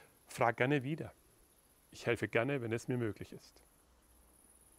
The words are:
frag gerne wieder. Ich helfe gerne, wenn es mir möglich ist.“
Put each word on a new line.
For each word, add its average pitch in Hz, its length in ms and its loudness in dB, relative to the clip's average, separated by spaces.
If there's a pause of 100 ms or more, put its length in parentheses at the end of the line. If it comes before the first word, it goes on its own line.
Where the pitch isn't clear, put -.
(260)
frag 117 320 2
gerne 131 260 2
wieder. 151 300 -6 (800)
Ich - 160 -10
helfe 113 200 2
gerne, 127 340 0
wenn 113 120 -4
es 120 140 -2
mir 127 100 0
möglich 107 340 -4
ist.“ - 320 -20 (1160)